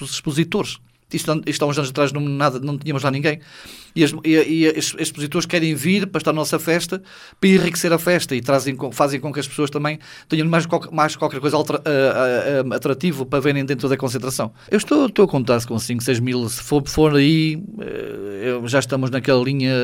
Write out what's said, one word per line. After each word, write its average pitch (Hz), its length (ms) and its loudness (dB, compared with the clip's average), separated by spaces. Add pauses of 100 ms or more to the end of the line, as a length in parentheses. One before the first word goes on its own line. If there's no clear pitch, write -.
expositores. 160 760 -4 (340)
Isto, 156 320 -2
isto 147 200 -2
há - 20 2
uns 143 100 0
anos 139 140 -2
atrás 143 220 0
não, 147 80 -4
nada, 139 400 0
não 143 180 -6
tínhamos 139 240 -4
lá 143 80 0
ninguém. 147 300 -2 (560)
E 160 80 6
as, 139 80 2 (120)
e, 160 120 4
e 156 420 4
os - 180 -4
expositores 147 480 -4
querem 160 300 0
vir 180 320 0
para 170 140 -4
estar 147 120 0
na 156 40 0
nossa 156 200 -2
festa, 170 460 -2 (380)
para 190 100 6
enriquecer 170 420 4
a 160 60 4
festa 165 380 0
e 120 40 -2
trazem 135 360 0
com, 131 160 -8
fazem 143 260 0
com 147 140 -6
que 143 80 -4
as - 80 -6
pessoas 147 220 -2
também 147 280 -4 (300)
tenham 156 180 0
mais 165 200 2
qual-, 170 260 -2
mais 151 240 0
qualquer 143 240 -2
coisa 147 160 0
alter-, 147 280 0
a, 127 840 2
a, - 20 -4
a, 110 40 -2
atrativo 135 500 -2
para 139 140 0
verem 143 240 0
dentro 135 240 -2
da 135 80 2
concentração. 123 560 -4 (180)
Eu 214 80 2
estou, 285 280 2
estou 208 180 4
a - 40 2
contar 120 380 0
com 120 140 -4
cinco, 120 200 -4
seis 120 200 0
mil, 123 280 -2
se - 140 -8
for, 143 260 0
for 151 280 4
aí, 156 440 4 (200)
eh, 104 680 -6
eu, 120 180 -4
já 135 100 2
estamos 131 320 0
naquela 123 320 2
linha. 131 300 0 (120)